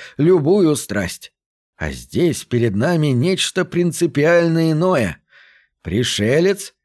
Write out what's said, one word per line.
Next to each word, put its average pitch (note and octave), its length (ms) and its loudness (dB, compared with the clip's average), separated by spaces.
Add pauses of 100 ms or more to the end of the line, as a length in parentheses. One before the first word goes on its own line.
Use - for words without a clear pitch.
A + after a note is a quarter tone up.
(160)
любую E3 600 4
страсть. - 560 -6 (440)
А D#2 140 -6
здесь A#2+ 540 -2
перед A#2 320 0
нами D3+ 320 0
нечто E3+ 560 0
принципиально E3 1040 0
иное. D#3 480 0 (640)
Пришелец — B2 920 0 (100)